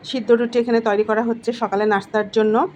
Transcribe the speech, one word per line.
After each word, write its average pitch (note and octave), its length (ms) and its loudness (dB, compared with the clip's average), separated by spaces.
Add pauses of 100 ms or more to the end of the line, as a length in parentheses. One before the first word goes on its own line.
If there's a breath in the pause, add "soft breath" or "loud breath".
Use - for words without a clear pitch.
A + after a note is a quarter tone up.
সিদ্ধ A#3+ 200 -6 (100)
রুটি A#3+ 200 -2
এখানে A#3 280 2
তৈরি G#3 220 2
করা A3 200 0
হচ্ছে A#3 200 -4 (120)
সকালে G3+ 220 -2 (100)
নাস্তার G3+ 420 -2
জন্য। G#3+ 200 2 (200)